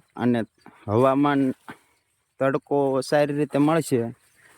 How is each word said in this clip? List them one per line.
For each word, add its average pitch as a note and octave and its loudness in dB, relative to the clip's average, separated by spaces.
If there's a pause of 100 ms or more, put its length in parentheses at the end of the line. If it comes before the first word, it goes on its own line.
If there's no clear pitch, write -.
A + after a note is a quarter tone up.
(160)
અને A#2+ 0 (440)
હવામાન C3+ 2 (880)
તડકો C3+ -2
સારી D3 0
રીતે C#3+ -2
મળશે C#3+ 0 (460)